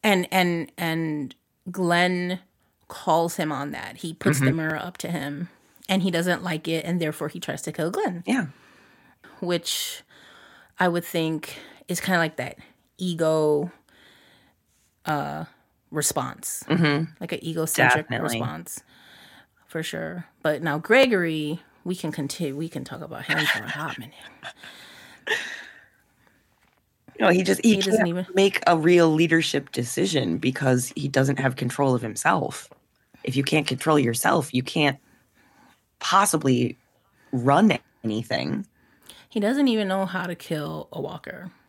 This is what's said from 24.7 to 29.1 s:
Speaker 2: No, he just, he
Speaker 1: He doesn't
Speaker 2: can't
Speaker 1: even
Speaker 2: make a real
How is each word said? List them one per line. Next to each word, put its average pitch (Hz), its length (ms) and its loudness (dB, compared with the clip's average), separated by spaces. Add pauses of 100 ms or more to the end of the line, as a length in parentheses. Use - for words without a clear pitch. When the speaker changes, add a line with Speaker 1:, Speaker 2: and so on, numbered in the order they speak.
Speaker 2:
No, 202 100 6
he 180 120 6
just, 185 220 2
he 226 100 8
Speaker 1:
He - 60 4
doesn't 196 160 2
Speaker 2:
can't 202 120 4
Speaker 1:
even 180 260 -4
Speaker 2:
make 196 320 4
a 170 100 6
real 170 360 6